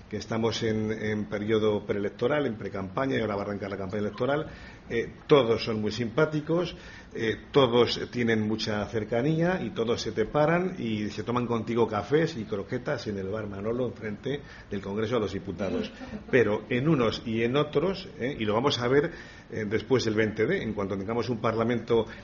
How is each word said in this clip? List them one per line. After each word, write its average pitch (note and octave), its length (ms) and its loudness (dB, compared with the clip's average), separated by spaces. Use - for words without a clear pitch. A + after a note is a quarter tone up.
que G#2 80 -6
estamos A2+ 460 -2
en, A2 280 0
en G#2+ 340 -2
periodo G#2 600 2
preelectoral, A#2+ 640 0
en A2+ 80 -2
precampaña, G2 600 -4
y A#2+ 60 2
ahora G#2 140 0
va G2+ 80 -2
a - 20 -2
arrancar G2+ 240 -4
la G2 80 -4
campaña G2 240 -4
electoral, C3 460 0
eh, A#2 240 -2
todos C#3 360 6
son A2 180 -2
muy G#2+ 100 0
simpáticos, D3+ 840 0
eh, A2 220 0
todos A#2+ 580 6
tienen A2+ 320 2
mucha G#2+ 460 0
cercanía D3+ 760 0
y A#2+ 80 -4
todos A2+ 320 0
se A2 100 -4
te G#2+ 140 2
paran E3+ 540 2
y G#2+ 320 -2
se G#2+ 100 -8
toman A#2+ 240 0
contigo A2+ 420 2
cafés C3+ 500 0
y G#2+ 80 -6
croquetas A#2+ 600 -4
en G2+ 140 -4
el F#2+ 80 -4
bar G#2+ 180 -4
Manolo, G#2+ 400 -4
enfrente A2 560 -6
del G2+ 100 -4
Congreso G#2+ 320 -2
de A#2+ 80 2
los F#2+ 120 -2
Diputados. F#2+ 580 -4
Pero G#2 380 4
en C3 200 2
unos B2 380 2
y A2+ 160 0
en A#2+ 120 2
otros, D3+ 540 0
eh, A3+ 200 -4
y A2+ 60 -2
lo G#2 100 2
vamos C3 240 2
a A#2+ 80 0
ver, D3 240 4
eh, A2 180 -4
después A2 360 2
del G#2+ 100 2
veinte G#2+ 320 2
D, F3+ 160 0
en A2 100 -4
cuanto G2 240 -2
tengamos A2 320 -2
un A#2+ 80 -2
parlamento, A2+ 720 2